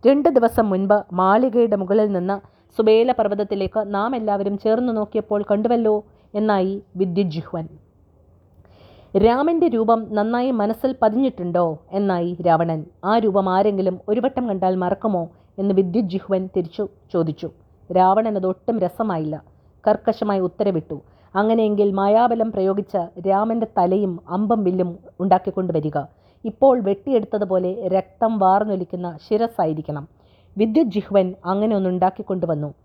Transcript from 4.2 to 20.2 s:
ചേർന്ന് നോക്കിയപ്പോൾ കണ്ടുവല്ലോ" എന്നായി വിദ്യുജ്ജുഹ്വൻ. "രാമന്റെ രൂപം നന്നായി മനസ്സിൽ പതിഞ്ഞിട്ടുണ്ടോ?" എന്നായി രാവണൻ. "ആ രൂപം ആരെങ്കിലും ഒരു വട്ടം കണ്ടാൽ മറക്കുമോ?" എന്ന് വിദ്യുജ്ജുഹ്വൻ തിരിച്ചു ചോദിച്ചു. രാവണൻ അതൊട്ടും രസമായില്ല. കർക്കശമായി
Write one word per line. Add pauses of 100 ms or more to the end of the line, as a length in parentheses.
ചേർന്ന്
നോക്കിയപ്പോൾ
കണ്ടുവല്ലോ" (300)
എന്നായി (140)
വിദ്യുജ്ജുഹ്വൻ. (1500)
"രാമന്റെ
രൂപം
നന്നായി
മനസ്സിൽ
പതിഞ്ഞിട്ടുണ്ടോ?" (140)
എന്നായി (100)
രാവണൻ. (200)
"ആ
രൂപം
ആരെങ്കിലും
ഒരു
വട്ടം
കണ്ടാൽ
മറക്കുമോ?" (280)
എന്ന്
വിദ്യുജ്ജുഹ്വൻ
തിരിച്ചു (240)
ചോദിച്ചു. (460)
രാവണൻ
അതൊട്ടും
രസമായില്ല. (460)
കർക്കശമായി